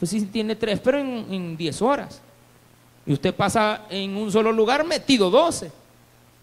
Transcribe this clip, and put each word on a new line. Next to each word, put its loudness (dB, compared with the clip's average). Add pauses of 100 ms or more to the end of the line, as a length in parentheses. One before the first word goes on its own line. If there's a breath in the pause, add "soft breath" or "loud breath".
Pues -2
sí, 0
tiene -4
tres, -2
pero 2
en, -6
en -6
diez -4
horas. -2 (840)
Y 0
usted 0
pasa 0
en -6
un -4
solo 4
lugar 2
metido 2
doce. 2 (720)